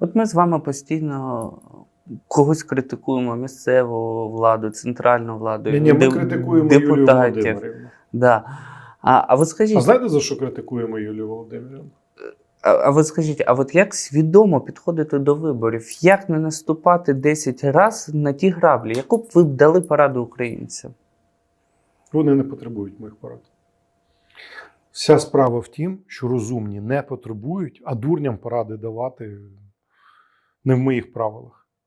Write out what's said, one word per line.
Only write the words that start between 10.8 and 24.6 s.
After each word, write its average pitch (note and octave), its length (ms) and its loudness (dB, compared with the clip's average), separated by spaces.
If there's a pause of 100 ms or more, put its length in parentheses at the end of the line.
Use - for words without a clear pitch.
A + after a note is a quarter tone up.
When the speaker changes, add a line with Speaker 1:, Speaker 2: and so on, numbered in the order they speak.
Speaker 2:
Юлію G#2+ 300 -8
Володимирівну? A#2 640 -16 (720)
Speaker 1:
А, - 100 4
а C3 180 4
ви D3+ 140 4
скажіть, D3+ 420 -4
а - 60 2
от C3 220 -2
як G3 200 2
свідомо D#3+ 640 2
підходити D#3 580 -6
до C#3+ 160 2
виборів? A#2 720 -4
Як G3 240 4
не D#3+ 100 -2
наступати D#3+ 760 0
десять C#3+ 500 -2
раз F3 500 2
на D3 180 0
ті F3+ 180 0
граблі? C#3+ 460 2
Яку C3+ 200 0
б A3+ 180 -8
ви E3+ 100 6
б D3+ 100 2
дали D3+ 260 4
пораду C#3+ 420 0
українцям? A#2+ 720 -10 (1200)
Speaker 2:
Вони D3 220 2
не C3+ 100 2
потребують G#2+ 560 -12
моїх G#2+ 160 -18
порад. - 240 -18 (1500)